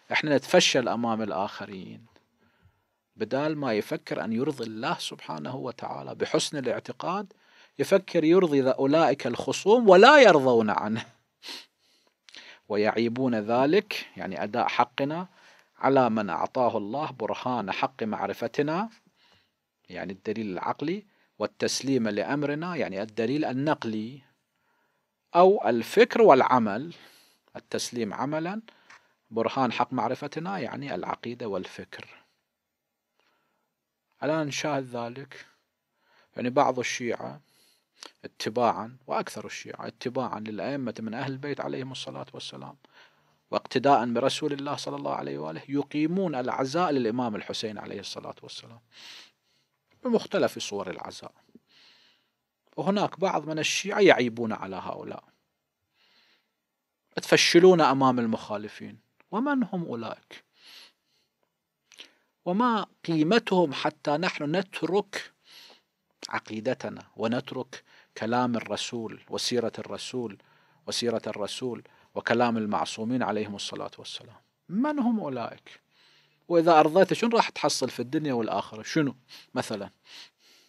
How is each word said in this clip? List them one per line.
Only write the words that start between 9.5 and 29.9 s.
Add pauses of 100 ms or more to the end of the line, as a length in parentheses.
ولا
يرضون
عنه. (1600)
ويعيبون
ذلك، (100)
يعني
أداء
حقنا، (500)
على
من
أعطاه
الله
برهان
حق
معرفتنا، (1000)
يعني
الدليل
العقلي، (340)
والتسليم
لأمرنا،
يعني
الدليل
النقلي، (1120)
أو
الفكر
والعمل، (640)
التسليم
عملا، (680)
برهان
حق